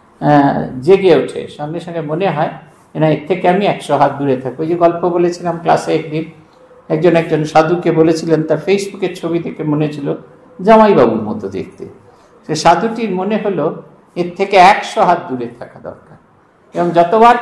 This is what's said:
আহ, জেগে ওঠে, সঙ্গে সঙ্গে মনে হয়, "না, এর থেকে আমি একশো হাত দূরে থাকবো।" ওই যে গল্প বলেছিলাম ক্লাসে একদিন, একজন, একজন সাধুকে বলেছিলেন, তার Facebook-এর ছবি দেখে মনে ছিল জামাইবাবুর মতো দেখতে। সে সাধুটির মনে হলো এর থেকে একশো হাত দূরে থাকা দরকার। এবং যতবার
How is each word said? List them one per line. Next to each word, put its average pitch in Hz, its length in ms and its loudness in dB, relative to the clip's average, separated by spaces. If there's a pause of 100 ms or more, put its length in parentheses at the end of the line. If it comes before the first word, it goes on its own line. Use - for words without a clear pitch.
(200)
আহ, 139 600 0
জেগে 180 360 4
ওঠে, - 320 -4
সঙ্গে 156 320 -10
সঙ্গে 170 200 -8
মনে 160 300 -4
হয়, 156 200 -4 (440)
"না, 156 140 0
এর 151 180 -2
থেকে 180 220 -2
আমি 190 180 2
একশো 147 300 -2
হাত 143 220 2
দূরে 139 180 0
থাকবো।" 127 260 -8
ওই 156 60 -4
যে 175 60 -2
গল্প 170 340 2
বলেছিলাম 175 540 -2
ক্লাসে 160 320 0
একদিন, 156 300 -4 (640)
একজন, 165 280 2
একজন 160 280 0
সাধুকে 160 480 2
বলেছিলেন, 160 500 2
তার 156 240 -2
Facebook-এর 190 500 -2
ছবি 170 220 -4
দেখে 165 260 -8
মনে 151 240 0
ছিল 147 260 -6 (480)
জামাইবাবুর 180 600 4
মতো 104 260 -8
দেখতে। - 400 -12 (580)
সে 160 80 -4
সাধুটির 208 560 0
মনে 190 340 -2
হলো 175 380 -4 (340)
এর 175 200 -4
থেকে 196 200 0
একশো 196 460 4
হাত 175 160 2 (100)
দূরে 123 200 -8 (100)
থাকা - 200 -18
দরকার। - 380 -18 (580)
এবং 175 160 -2
যতবার 220 520 4